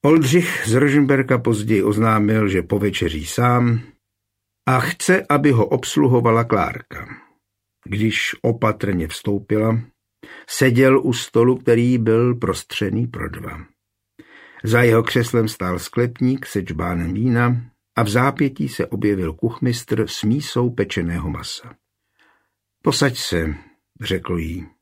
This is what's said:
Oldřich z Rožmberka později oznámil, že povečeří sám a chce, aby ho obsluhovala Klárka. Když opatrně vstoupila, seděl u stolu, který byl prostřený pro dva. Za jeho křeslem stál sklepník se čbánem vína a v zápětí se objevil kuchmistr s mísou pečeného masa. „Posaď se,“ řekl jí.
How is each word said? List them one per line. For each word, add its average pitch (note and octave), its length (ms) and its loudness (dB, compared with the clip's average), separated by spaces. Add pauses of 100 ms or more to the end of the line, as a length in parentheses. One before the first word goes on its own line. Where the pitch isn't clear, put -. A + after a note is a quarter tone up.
Oldřich D#3 600 4
z A2 80 2
Rožmberka C3+ 640 2
později A2 440 0
oznámil, G#2+ 640 2
že F#2 140 0
povečeří F2 640 -2
sám A#2+ 540 2 (880)
a B2+ 120 2
chce, - 480 -2
aby C#3+ 220 4
ho A2+ 160 4
obsluhovala B2 800 2
Klárka. - 640 -4 (760)
Když G#2 580 -2
opatrně G#2 680 -2
vstoupila, G#2+ 720 -2 (680)
seděl C3 520 4
u B2+ 120 -2
stolu, A#2+ 440 2
který A#2+ 420 2
byl A#2 360 2
prostřený G#2 720 -4
pro A#2+ 220 -8
dva. - 380 -14 (1000)
Za A#2+ 180 2
jeho A#2 200 4
křeslem A#2 460 0
stál F2+ 300 -6
sklepník B2 680 -2
se G2 160 -4
čbánem E2+ 520 -4
vína A#2+ 480 2 (340)
a A#2 60 2
v G#2 60 0
zápětí C3 600 0
se - 180 -6
objevil G2 460 -2
kuchmistr A#2 760 -4
s - 160 -10
mísou B2 480 -2
pečeného E2+ 600 -4
masa. - 440 -12 (1080)
„Posaď C#3 360 0
se,“ D#2+ 360 -4 (460)
řekl F#2 380 -4
jí. D#2+ 280 -8 (160)